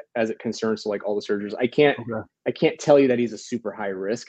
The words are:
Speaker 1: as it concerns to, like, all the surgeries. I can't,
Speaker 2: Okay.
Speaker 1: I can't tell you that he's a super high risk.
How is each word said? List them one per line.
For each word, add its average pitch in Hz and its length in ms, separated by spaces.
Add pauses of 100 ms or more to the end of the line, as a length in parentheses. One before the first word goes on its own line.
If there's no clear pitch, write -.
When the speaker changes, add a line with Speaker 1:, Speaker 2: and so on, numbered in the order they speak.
(160)
Speaker 1:
as 113 140
it 110 100
concerns 110 440
to, 110 60
like, 101 160
all 104 100
the 101 60
surgeries. 104 380
I 127 80
can't, 143 320
Speaker 2:
Okay. 113 260 (220)
Speaker 1:
I 131 40
can't - 280
tell 147 180
you 139 120
that 123 100
he's 113 140
a 104 40
super 113 360
high 104 140
risk. 98 420